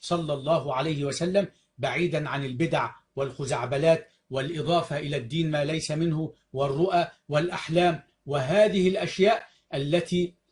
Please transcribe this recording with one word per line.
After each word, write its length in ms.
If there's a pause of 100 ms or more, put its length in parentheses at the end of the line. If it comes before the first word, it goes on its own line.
صلى 320
الله 420
عليه 300
وسلم، 440 (300)
بعيدا 500
عن 160
البدع 460 (260)
والخزعبلات 920 (220)
والإضافة 680
إلى 180
الدين 340
ما 140
ليس 260
منه 420 (200)
والرؤى 560 (200)
والأحلام 760 (240)
وهذه 640
الأشياء 580 (280)
التي 600 (180)